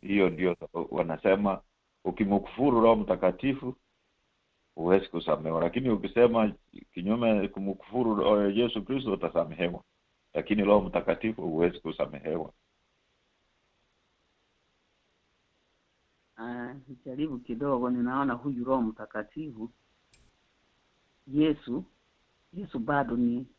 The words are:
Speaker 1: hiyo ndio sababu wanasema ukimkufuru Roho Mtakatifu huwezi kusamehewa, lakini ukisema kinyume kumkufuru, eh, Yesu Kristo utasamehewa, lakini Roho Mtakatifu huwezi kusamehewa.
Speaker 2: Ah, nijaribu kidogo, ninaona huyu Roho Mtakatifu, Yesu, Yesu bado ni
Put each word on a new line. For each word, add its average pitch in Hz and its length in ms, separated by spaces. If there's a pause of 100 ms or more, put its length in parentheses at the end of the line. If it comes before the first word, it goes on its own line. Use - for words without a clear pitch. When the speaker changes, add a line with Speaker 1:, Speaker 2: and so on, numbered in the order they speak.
Speaker 1:
hiyo 98 280
ndio 87 260
sababu - 400
wanasema 95 640 (420)
ukimkufuru 101 760
Roho 113 140
Mtakatifu 107 800 (1000)
huwezi 90 320
kusamehewa, 80 540
lakini 123 280
ukisema 110 640 (400)
kinyume 107 540
kumkufuru, 104 920
eh, 101 160
Yesu 117 280
Kristo 127 280
utasamehewa, 85 720 (500)
lakini 104 300
Roho 101 180
Mtakatifu 92 600
huwezi 85 380
kusamehewa. 78 760 (3750)
Speaker 2:
Ah, 123 360 (140)
nijaribu 135 520
kidogo, 123 500
ninaona 127 440
huyu 123 320
Roho 131 160
Mtakatifu, 110 880 (1600)
Yesu, 147 560 (680)
Yesu 175 260
bado 120 360
ni 120 320 (120)